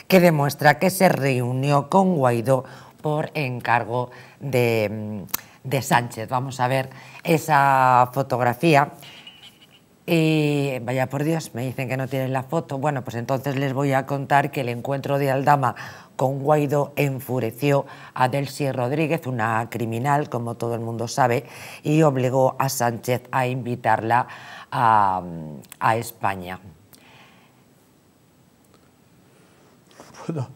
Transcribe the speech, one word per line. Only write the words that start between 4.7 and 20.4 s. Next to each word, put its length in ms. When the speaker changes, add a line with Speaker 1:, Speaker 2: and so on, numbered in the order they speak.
Speaker 1:
de 200
Sánchez. 460
Vamos 300
a 80
ver 240
esa 920
fotografía. 800
Y 760
vaya 280
por 140
Dios, 320
me 100
dicen 240
que 80
no 120
tienen 240
la 100
foto. 360
Bueno, 260
pues 100
entonces 400
les 180
voy 200
a 140
contar 440
que 120
el 60
encuentro 500
de 120
Aldama 460
con 240
Guaidó 560
enfureció 880
a 160
Delcy 440
Rodríguez, 540
una 440
criminal, 580
como 280